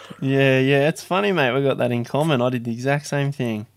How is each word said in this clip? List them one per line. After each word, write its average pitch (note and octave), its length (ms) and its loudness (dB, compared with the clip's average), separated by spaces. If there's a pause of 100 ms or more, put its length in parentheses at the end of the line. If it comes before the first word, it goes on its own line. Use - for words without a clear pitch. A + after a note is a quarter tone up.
(220)
Yeah, C3+ 380 4
yeah, C#3 300 4
it's - 140 -6
funny, G3 280 0
mate. C#3 220 2
We C#3 100 0
got C3+ 140 0
that B2 140 0
in A#2+ 120 -2
common. C#3 380 0
I B2 80 2
did A#2+ 160 -4
the A#2 60 -4
exact C3+ 360 -4
same C#3+ 240 -2
thing. A2+ 460 -6